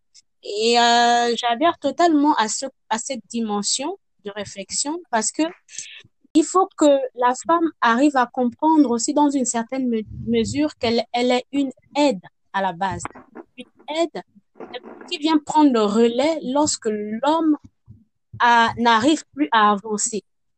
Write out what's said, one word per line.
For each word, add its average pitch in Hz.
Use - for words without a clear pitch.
Et, 220
euh, 240
j'adhère 240
totalement 294
à 214
ce, -
à 220
cette 233
dimension 226
de 202
réflexion 208
parce 220
que -
il 330
faut 381
que 285
la 247
femme 330
arrive 262
à 247
comprendre 262
aussi 233
dans 294
une 269
certaine 247
me-, 220
mesure 233
qu'elle, 233
elle 247
est 247
une 269
aide 269
à 196
la 190
base. 175
Une 254
aide 320
qui 349
vient 311
prendre 302
le 226
relais 233
lorsque 285
l'homme 233
a, 233
n'arrive 233
plus 294
à 214
avancer. 208